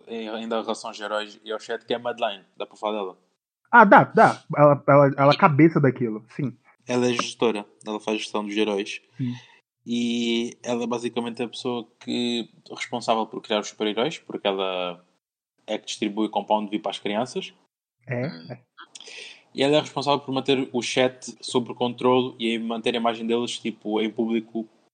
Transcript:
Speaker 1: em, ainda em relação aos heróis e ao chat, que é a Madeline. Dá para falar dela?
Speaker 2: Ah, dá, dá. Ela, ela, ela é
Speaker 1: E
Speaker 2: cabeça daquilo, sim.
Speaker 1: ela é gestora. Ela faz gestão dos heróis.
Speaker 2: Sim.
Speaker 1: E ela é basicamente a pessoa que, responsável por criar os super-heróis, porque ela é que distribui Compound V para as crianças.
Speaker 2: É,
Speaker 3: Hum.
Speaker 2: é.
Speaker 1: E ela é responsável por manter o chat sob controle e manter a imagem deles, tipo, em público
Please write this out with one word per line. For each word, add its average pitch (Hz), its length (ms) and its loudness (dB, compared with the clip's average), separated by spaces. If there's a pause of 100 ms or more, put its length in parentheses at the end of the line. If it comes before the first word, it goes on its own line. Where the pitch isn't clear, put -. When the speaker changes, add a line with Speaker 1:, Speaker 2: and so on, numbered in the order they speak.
Speaker 1:
em, 113 220 -8
ainda 113 300 -4
em - 20 -2
relação 110 300 -6
aos 101 80 -16
heróis 104 440 -6
e 110 80 -10
ao 110 80 -4
chat, 113 260 -8
que - 80 -4
é - 20 0
a 120 40 -4
Madeline. 113 460 -4 (100)
Dá 101 120 -10
para - 100 -20
falar 107 220 -2
dela? 92 180 -8 (540)
Speaker 2:
Ah, 233 120 10
dá, 208 200 10
dá. 160 400 4 (120)
Ela, 147 320 6
ela, 143 300 8
ela 139 140 6
é 143 40 2
Speaker 1:
E - 20 -2
Speaker 2:
cabeça 165 440 6
daquilo, 120 420 0 (120)
sim. 127 200 -4 (320)
Speaker 1:
ela 123 200 2
é 123 60 2
gestora. 110 520 -2 (200)
Ela 107 140 -6
faz 110 200 -2
gestão 107 260 -4
dos 101 100 -8
heróis. 104 460 -2 (160)
Speaker 2:
Sim. 123 160 -4 (520)
Speaker 1:
E 117 760 -2
ela 120 200 -4
é 117 40 -4
basicamente 120 540 -4
a 117 80 -4
pessoa 120 380 -8 (120)
que, 120 500 -4 (200)
responsável 113 560 -2
por - 160 -10
criar 107 180 0
os 98 100 -6
super-heróis, 110 500 -2
porque - 280 -8
ela 92 560 -2 (640)
é 107 120 -4
que - 100 -18
distribui 104 420 -4
Compound 104 400 0
V 104 100 -4
para 98 120 -6
as - 80 -10
crianças. 113 540 -6 (540)
Speaker 2:
É, 123 200 -4
Speaker 3:
Hum. 175 240 -14
Speaker 2:
é. 120 80 -16 (960)
Speaker 1:
E 131 100 0
ela 147 140 4
é - 20 4
responsável 139 400 0
por 135 120 -10
manter 135 400 0
o 123 100 -2
chat 127 600 0
sob 120 320 -4
controle 123 680 0
e 113 200 -2
manter 113 340 -4
a 120 40 -4
imagem 113 280 -2
deles, 117 320 -2
tipo, 107 420 -4
em 110 120 0
público 113 560 -4 (260)